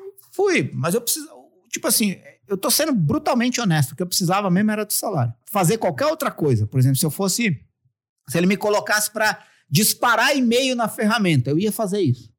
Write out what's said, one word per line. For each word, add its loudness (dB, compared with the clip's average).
fui. 0
Mas -2
eu 0
preciso, -6
tipo -6
assim, 0
eu -4
tô -4
sendo 0
brutalmente 0
honesto, 0
o -16
que -6
eu -4
precisava 0
mesmo 2
era -4
do -6
salário. -2
Fazer 2
qualquer -2
outra -2
coisa, 0
por -2
exemplo, 4
se 0
eu -2
fosse, -2
se -4
ele 2
me 2
colocasse 0
pra -2
disparar 2
e-mail 2
na -2
ferramenta, 2
eu 0
ia 0
fazer -2
isso. -2